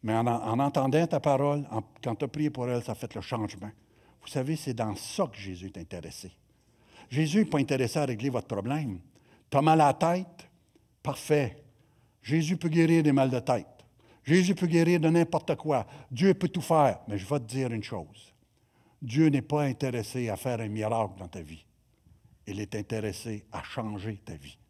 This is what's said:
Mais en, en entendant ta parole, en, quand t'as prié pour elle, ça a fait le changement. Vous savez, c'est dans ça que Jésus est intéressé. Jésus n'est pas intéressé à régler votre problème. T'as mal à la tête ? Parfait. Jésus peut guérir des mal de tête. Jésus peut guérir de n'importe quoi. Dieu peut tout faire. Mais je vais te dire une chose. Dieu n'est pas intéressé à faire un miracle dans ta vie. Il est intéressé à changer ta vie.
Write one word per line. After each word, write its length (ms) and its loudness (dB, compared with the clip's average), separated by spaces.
Mais 120 -2
en, 120 2
en 320 -2
entendant 480 2
ta 140 -2
parole, 500 0
en, 120 -6
quand 120 -4
t'as 140 -6
prié 220 -2
pour 180 -6
elle, 140 -2
ça 100 -8
a 20 -4
fait 200 -12
le 60 -8
changement. 500 -6
Vous 60 -20
savez, 280 -2
c'est 180 -6
dans 220 -2
ça 300 -4
que 100 -12
Jésus 300 -12
est 120 -14
intéressé. 540 -14
Jésus 300 0
n'est 60 4
pas 140 0
intéressé 400 0
à 60 2
régler 260 -4
votre 180 -4
problème. 500 -4
T'as 140 2
mal 180 6
à 60 8
la 80 6
tête ? 540 -2
Parfait. 600 0
Jésus 340 0
peut 120 -2
guérir 340 6
des 100 6
mal 180 4
de 80 0
tête. 280 0
Jésus 320 4
peut 100 -2
guérir 320 4
de 100 4
n'importe 460 2
quoi. 320 -2
Dieu 240 4
peut 140 -2
tout 120 -4
faire. 460 4
Mais 100 -4
je 100 -6
vais 120 -2
te 60 -6
dire 280 -4
une 120 -6
chose. 500 -12
Dieu 280 4
n'est 140 4
pas 200 0
intéressé 680 -2
à 80 -2
faire 240 -4
un 80 -4
miracle 500 -2
dans 100 -12
ta 120 -12
vie. 240 -16
Il 100 -8
est 160 -8
intéressé 800 -6
à 100 -10
changer 600 -8
ta 100 -12
vie. 240 -18